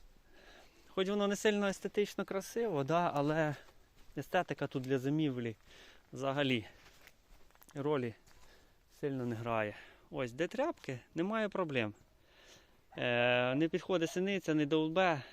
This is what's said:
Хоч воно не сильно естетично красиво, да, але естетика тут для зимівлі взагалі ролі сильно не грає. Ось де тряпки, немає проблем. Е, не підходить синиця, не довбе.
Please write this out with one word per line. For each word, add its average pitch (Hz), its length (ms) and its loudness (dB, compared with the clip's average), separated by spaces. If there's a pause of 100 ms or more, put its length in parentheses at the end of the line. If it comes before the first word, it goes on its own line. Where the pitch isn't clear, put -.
(880)
Хоч 190 200 -2
воно 202 200 2
не 202 80 0
сильно 208 300 2
естетично 196 580 -2
красиво, 196 600 -2
да, 165 300 2
але 151 400 2 (640)
естетика 147 500 -2
тут 135 160 -4
для 131 160 0
зимівлі 131 580 0 (560)
взагалі 131 540 0 (1080)
ролі 135 400 -2 (840)
сильно 135 260 -2
не 120 100 -2
грає. 113 400 -2 (340)
Ось 135 220 -4
де 151 140 -2
тряпки, 226 540 -4 (140)
немає 208 340 0
проблем. 135 460 -2 (1000)
Е, 123 580 2
не 156 140 2
підходить 170 420 0
синиця, 185 440 0
не 151 120 4
довбе. 160 560 2 (100)